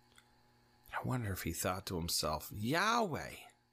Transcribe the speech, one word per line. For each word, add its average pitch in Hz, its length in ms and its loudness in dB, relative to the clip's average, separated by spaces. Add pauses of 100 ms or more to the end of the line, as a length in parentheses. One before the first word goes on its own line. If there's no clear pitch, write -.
(920)
I - 160 -4
wonder 120 240 0
if 92 120 -4
he 85 100 0
thought 95 320 0
to 95 120 -2
himself, 80 540 0
"Yahweh, 160 840 2 (380)